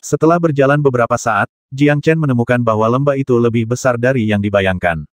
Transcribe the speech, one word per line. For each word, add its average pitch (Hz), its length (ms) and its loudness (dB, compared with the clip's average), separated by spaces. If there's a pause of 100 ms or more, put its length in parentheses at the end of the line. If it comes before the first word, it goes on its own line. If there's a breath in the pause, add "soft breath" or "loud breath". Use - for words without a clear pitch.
Setelah 156 320 2
berjalan 147 480 2
beberapa 123 320 0
saat, 110 320 -2 (240)
Jiang 143 320 0
Chen 160 160 2
menemukan 123 400 0
bahwa 110 320 0
lembah 139 240 0
itu 131 240 0
lebih 117 320 0
besar 123 240 -2
dari 120 320 0
yang 104 160 0
dibayangkan. 92 720 -2